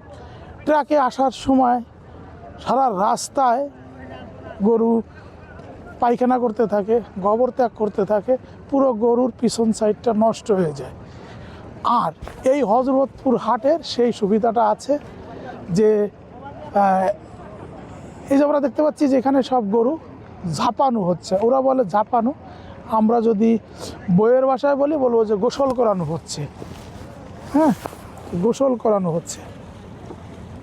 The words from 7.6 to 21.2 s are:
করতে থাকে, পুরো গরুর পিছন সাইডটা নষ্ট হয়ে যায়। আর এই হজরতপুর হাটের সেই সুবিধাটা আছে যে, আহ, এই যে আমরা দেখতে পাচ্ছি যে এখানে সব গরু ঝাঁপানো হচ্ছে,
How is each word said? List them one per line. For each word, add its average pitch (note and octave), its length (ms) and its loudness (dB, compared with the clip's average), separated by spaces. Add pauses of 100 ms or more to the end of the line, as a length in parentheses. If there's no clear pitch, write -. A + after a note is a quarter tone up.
করতে G#3 220 0 (100)
থাকে, G#3+ 200 0 (380)
পুরো C4+ 180 4 (160)
গরুর A#3+ 260 2 (100)
পিছন A3+ 280 2 (100)
সাইডটা G#3+ 340 0 (120)
নষ্ট - 240 0 (100)
হয়ে D#3+ 220 0
যায়। - 140 -12 (1040)
আর F3 100 0 (420)
এই C#4+ 80 2 (100)
হজরতপুর C4 680 2
হাটের B3+ 420 0 (140)
সেই A#3+ 180 2 (100)
সুবিধাটা A3 420 2 (100)
আছে B3+ 220 -2 (840)
যে, G#3+ 120 6 (120)
আহ, - 1040 -2 (1200)
এই C#4 60 4
যে C#4+ 100 6
আমরা D4 180 2
দেখতে B3 160 -2
পাচ্ছি D4+ 280 2
যে C4+ 100 4
এখানে C4+ 180 2 (120)
সব B3+ 120 2 (140)
গরু A#3 160 4 (680)
ঝাঁপানো A#3+ 500 2
হচ্ছে, F3+ 260 -2 (120)